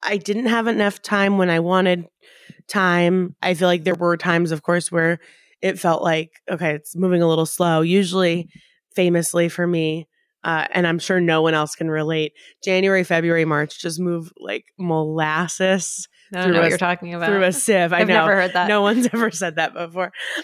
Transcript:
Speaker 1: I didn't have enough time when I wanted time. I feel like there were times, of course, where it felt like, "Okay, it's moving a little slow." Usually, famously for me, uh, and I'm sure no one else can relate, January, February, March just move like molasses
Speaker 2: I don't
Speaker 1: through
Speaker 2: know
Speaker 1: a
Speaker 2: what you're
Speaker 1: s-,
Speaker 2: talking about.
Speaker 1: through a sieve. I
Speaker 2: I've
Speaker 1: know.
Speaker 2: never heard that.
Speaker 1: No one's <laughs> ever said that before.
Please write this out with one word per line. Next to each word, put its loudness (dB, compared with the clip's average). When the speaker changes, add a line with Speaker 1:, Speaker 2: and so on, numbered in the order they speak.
Speaker 1:
I -2
didn't -4
have 0
enough 0
time 0
when 2
I 2
wanted 2
time. 2
I 0
feel 0
like 2
there 0
were 0
times, 0
of -6
course, -2
where 0
it -4
felt 0
like, -2
"Okay, -2
it's -14
moving 2
a 4
little 2
slow." 0
Usually, 0
famously 2
for -4
me, -2
uh, -2
and 0
I'm 0
sure 0
no 2
one 2
else -2
can -6
relate, -4
January, 2
February, 2
March -2
just -6
move -4
like -10
molasses -2
Speaker 2:
I -8
don't -2
Speaker 1:
through 4
Speaker 2:
know 4
Speaker 1:
a 4
Speaker 2:
what 4
you're 0
Speaker 1:
s-, -2
Speaker 2:
talking -2
about. -4
Speaker 1:
through 4
a 2
sieve. 2
I 2
Speaker 2:
I've 2
Speaker 1:
know. 4
Speaker 2:
never 4
heard 2
that. 2
Speaker 1:
No 2
one's 2
<laughs> -14
ever 0
said -6
that -2
before. -6